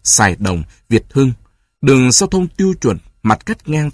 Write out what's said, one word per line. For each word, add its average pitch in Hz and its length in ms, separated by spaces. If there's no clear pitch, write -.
Sài 95 360
Đồng, 92 240
Việt - 240
Hưng. 135 180
Đường 127 300
giao 190 180
thông 185 180
tiêu 190 340
chuẩn, 107 160
mặt 110 220
cắt 214 240
ngang 151 240